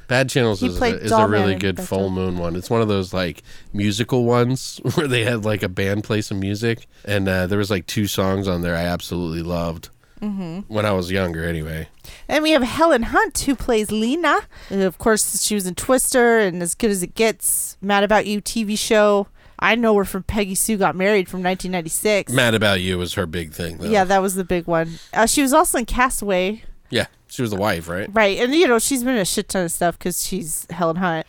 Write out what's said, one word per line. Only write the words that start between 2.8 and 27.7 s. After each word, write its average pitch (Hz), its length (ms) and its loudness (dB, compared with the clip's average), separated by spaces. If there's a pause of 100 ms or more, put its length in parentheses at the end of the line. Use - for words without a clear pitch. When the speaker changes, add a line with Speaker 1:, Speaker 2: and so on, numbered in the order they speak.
Speaker 1:
of 110 60 2
those, 98 260 0
like, 90 300 -4 (300)
musical 104 500 0
ones 123 640 2
<laughs> 123 60 0
where 165 120 0
they 123 200 0
had, 120 180 0
like, 107 200 0
a 101 40 0
band 98 380 -2
play 107 160 0
some 101 180 -6
music, 104 480 -4 (160)
and, 101 240 0
uh, 92 180 2
there 98 120 0
was, 101 120 0
like, 95 180 -2
two 104 200 -2
songs 98 400 0
on 87 140 0
there 87 120 0
I 85 100 -2
absolutely 87 600 -4
loved. 85 460 -6 (320)
Speaker 2:
Mm-hmm. 196 520 -8
Speaker 1:
When 107 120 0
I 104 80 2
was 90 180 -2
younger, 87 320 -2
anyway. 80 460 -6 (400)
Speaker 2:
And 294 120 0
we 311 100 2
have 277 120 4
Helen 254 400 2
Hunt, 269 360 0
who 277 140 0
plays 214 380 -2
Lena. 269 480 0 (300)
And 196 120 0
of 190 160 0
course, - 440 0
she - 140 0
was 190 120 -2
in 180 80 -6
Twister 240 640 4
and 180 240 0
As 170 100 -4
Good 220 180 0
as 185 120 -2
It - 120 -8
Gets, - 640 -2
Mad 202 240 2
About 202 200 4
You 208 140 -2
T 226 240 -4
V 208 140 -2
show. 208 500 4 (320)
I 208 160 4
know 226 220 4
her 196 80 2
from 190 180 -6
Peggy 196 320 -2
Sue 220 220 0
Got 175 180 2
Married 190 320 2
from 185 140 -8
nineteen 185 320 -2
ninety-six. 180 580 -2
Speaker 1:
Mad 120 240 4
About 101 240 4
You 90 180 0
was 87 180 -4
her 98 100 0
big 80 260 -6
thing, 82 280 -8
though. 90 100 -4
Speaker 2:
Yeah, 202 160 4
that 196 160 2
was 190 140 -2
the 190 100 -4
big 175 220 -2
one. 165 320 -2 (140)
Uh, 220 120 2
she 285 160 2
was 262 100 2
also 320 280 4
in 233 60 -2
Castaway. 208 800 -2 (260)
Speaker 1:
Yeah, 113 180 0 (200)
she - 140 -8
was 117 80 -2
the 101 80 -4
wife, 90 320 0